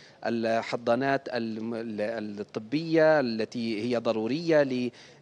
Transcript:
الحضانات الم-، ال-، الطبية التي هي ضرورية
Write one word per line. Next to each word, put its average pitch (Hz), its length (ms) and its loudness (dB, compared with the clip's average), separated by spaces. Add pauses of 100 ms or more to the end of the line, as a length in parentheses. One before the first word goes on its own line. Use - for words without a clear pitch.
(260)
الحضانات 117 1040 0
الم-، 113 440 -4
ال-، 107 640 -6
الطبية 156 800 2
التي 113 640 -2
هي 120 160 0
ضرورية 123 920 2 (300)